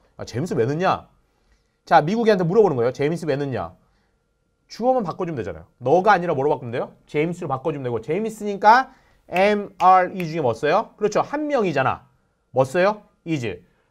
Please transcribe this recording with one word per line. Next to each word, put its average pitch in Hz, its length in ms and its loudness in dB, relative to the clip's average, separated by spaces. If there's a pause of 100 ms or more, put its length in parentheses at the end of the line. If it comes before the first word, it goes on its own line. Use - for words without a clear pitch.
(200)
"야, 104 40 -12
제임스 131 300 -8
왜 120 120 0
늦냐?" 147 420 -2 (760)
자, 165 180 6
미국이한테 208 420 2
물어보는 180 320 4
거예요. 120 160 2
"제임스 160 340 -4
왜 139 100 0
늦냐?" 110 380 -6 (920)
주어만 247 340 -2
바꿔주면 170 340 -8
되잖아요. 90 300 -10 (120)
너가 175 340 4
아니라 175 220 0
뭐로 135 160 0
바꾸면 120 220 -4
돼요? 170 200 -6 (140)
제임스로 170 420 -4
바꿔주면 139 340 -6
되고, 120 180 -4
제임스니까 208 920 0 (360)
M 202 500 0
R 185 360 6
E 180 140 -6
중에 160 120 -4
뭐 120 140 0
써요? 165 420 0
그렇죠. 208 240 -2
한 294 280 -6
명이잖아. 147 580 -2 (460)
뭐 131 120 2
써요? 185 380 0 (240)
Is. 120 340 -6 (300)